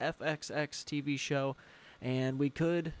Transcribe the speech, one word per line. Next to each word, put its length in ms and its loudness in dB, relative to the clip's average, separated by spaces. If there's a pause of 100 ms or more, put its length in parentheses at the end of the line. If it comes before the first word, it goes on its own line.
F 220 -2
X 280 -2
X 340 -4
T 160 -2
V 160 0
show. 400 0 (440)
And 380 0
we 120 4
could 500 2